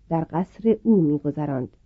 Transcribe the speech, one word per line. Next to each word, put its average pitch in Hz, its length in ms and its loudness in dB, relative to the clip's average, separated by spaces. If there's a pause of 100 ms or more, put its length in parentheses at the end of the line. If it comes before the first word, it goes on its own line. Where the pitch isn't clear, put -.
در 165 220 -2
قصر 190 520 -2
او 214 200 4
می‌گذراند. 147 840 -2